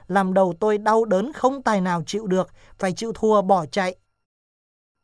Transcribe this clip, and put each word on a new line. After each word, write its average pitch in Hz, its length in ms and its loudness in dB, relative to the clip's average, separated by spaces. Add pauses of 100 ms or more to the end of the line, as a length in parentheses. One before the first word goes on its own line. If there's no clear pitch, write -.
làm 185 260 0
đầu 190 260 4
tôi 214 180 2
đau 220 260 2
đớn 214 280 0
không 262 300 -2
tài 214 180 0
nào 175 260 -2
chịu 214 200 -6
được, 185 220 0 (300)
phải 190 140 -4
chịu 226 220 -6
thua 214 280 4
bỏ 190 240 2
chạy." 185 300 -4 (1080)